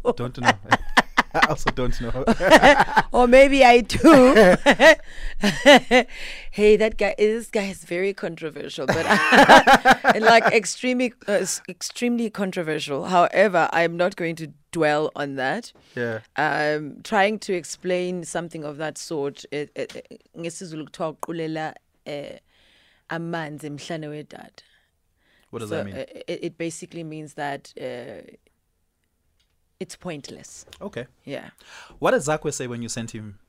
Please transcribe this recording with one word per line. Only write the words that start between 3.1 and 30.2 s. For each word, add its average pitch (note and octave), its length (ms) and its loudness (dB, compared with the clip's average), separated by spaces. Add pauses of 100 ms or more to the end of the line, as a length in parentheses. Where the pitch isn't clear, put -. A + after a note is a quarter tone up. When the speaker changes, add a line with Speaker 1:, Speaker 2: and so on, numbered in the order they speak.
Speaker 1:
Or A#3+ 160 4
maybe C4+ 360 8
I A#3+ 180 8
do. B3+ 720 6 (840)
<laughs> - 0 - (1120)
Hey, G#3 240 4
that G#3+ 220 -2
guy, G3+ 180 0
this G#3+ 340 -2
guy G3+ 160 -2
is F#3+ 180 -12
very F#3 280 -4
controversial, D#3+ 760 -10
but D#3+ 200 -2
<laughs> C4 1080 4
and, G#3+ 100 -2
like, A3+ 280 4
extremely, B3 600 -2 (160)
uh, G3+ 40 -2
s-, F#3+ 360 -4
extremely A#3 640 -6
controversial. D#3 760 -6
However, F3+ 680 2
I'm E3+ 240 -2
not F3+ 200 -2
going E3 200 -6
to D#3+ 120 -12 (240)
dwell D3+ 420 0
on C#3+ 220 -8
that. C#3 360 -6 (220)
Speaker 2:
Yeah. A#2 260 -6 (160)
Speaker 1:
Um, D3+ 680 -4
trying G#3 380 -2
to - 140 -8
explain F3+ 680 -6
something E3 400 -10
of D3 140 -12
that D#3 200 -10
sort, C#3+ 540 -8
it, D3 220 -10
it, - 200 -10 (160)
it, - 120 -20 (140)
ngesiZulu D#3+ 540 -14
kuthiwa D#3+ 260 -10
uqulela, D#3+ 580 -10 (320)
eh, C#3+ 320 -14 (680)
amanzi E3 640 -10
emhlane D3+ 380 -12
wedada. - 420 -16 (1000)
Speaker 2:
What A#2 100 -12
does G#2+ 100 -12
Speaker 1:
So, - 60 -6
Speaker 2:
that G#2 100 -8
mean? G2 100 -14
Speaker 1:
uh, C3 80 -10 (240)
it, F3 140 -10
it E3 160 -12
basically E3+ 460 -12
means D#3 300 -16
that, C#3+ 460 -10
uh, B2 420 -14 (1600)
it's - 180 -16
pointless. - 720 -16 (160)